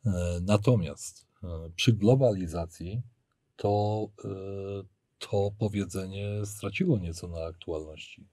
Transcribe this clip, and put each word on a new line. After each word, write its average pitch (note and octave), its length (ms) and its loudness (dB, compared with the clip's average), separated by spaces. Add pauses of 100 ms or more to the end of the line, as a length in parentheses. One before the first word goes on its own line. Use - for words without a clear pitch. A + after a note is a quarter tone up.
E, G#2+ 40 4 (320)
natomiast, G#2 840 2 (180)
e, - 20 -8 (300)
przy - 160 4
globalizacji G2 1080 2 (540)
to, G#2 500 2 (180)
e, F#2+ 40 -6 (920)
to G2+ 400 0
powiedzenie G2 680 -2 (200)
straciło G#2 520 0
nieco E2+ 300 -6
na E2 160 -6
aktualności. D#2 880 -10